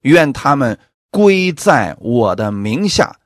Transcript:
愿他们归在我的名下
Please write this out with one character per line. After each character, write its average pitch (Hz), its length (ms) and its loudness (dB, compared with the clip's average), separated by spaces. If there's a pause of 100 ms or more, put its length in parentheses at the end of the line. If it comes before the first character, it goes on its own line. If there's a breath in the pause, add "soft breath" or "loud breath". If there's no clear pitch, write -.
愿 151 320 2
他 143 220 0
们 123 240 -2 (320)
归 190 420 2
在 117 460 0
我 110 360 0
的 104 160 -4
名 107 360 -4
下 - 380 -2